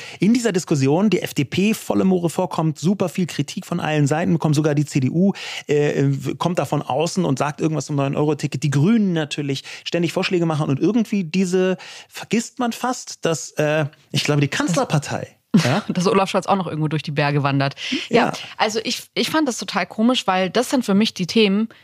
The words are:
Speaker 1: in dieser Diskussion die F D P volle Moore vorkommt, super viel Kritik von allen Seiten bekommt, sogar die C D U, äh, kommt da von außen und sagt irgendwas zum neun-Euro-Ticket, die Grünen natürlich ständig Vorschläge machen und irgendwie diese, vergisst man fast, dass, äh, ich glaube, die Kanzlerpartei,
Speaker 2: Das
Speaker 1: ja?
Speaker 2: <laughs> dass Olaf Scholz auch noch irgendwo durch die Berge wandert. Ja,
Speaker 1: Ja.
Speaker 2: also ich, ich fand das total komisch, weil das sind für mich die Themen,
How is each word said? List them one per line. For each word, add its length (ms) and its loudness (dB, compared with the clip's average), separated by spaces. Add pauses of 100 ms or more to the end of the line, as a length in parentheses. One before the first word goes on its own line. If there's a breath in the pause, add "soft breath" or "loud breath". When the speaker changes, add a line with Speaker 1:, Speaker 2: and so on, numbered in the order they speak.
(200 loud breath)
Speaker 1:
in 160 4
dieser 160 2
Diskussion 580 2
die 140 4
F 100 -6
D 120 0
P 280 0
volle 300 0
Moore 260 2
vorkommt, 480 -2
super 320 0
viel 160 -2
Kritik 400 -6
von 140 -4
allen 260 2
Seiten 280 2
bekommt, 200 2
sogar 220 2
die 100 2
C 140 -2
D 100 2
U, 240 2 (320 loud breath)
äh, 460 2 (260)
kommt 220 -2
da 60 0
von 180 -4
außen 420 -2
und 140 0
sagt 200 -2
irgendwas 280 -2
zum 80 -4
neun-Euro-Ticket, 680 -2
die 80 0
Grünen 440 2
natürlich 500 -4 (200 loud breath)
ständig 300 -2
Vorschläge 320 0
machen 240 0
und 100 2
irgendwie 440 0
diese, 540 0 (300 loud breath)
vergisst 520 -4
man 120 -2
fast, 540 -6
dass, 280 -2
äh, 340 0 (240)
ich 140 -2
glaube, 160 2
die 60 2
Kanzlerpartei, 880 -2 (160)
Speaker 2:
Das 100 6
Speaker 1:
ja? 220 2
Speaker 2:
<laughs> 40 -14
dass 160 0
Olaf 240 2
Scholz 160 -2
auch 100 2
noch 120 -2
irgendwo 200 -2
durch 140 -2
die 100 -10
Berge 300 2
wandert. 340 0 (340 loud breath)
Ja, 180 4
Speaker 1:
Ja. 60 -2 (240 loud breath)
Speaker 2:
also 260 0
ich, 320 -6
ich 160 -2
fand 160 2
das 100 -2
total 300 -4
komisch, 400 0
weil 240 2
das 180 0
sind 160 0
für 80 2
mich 220 2
die 100 -4
Themen, 440 2 (140 soft breath)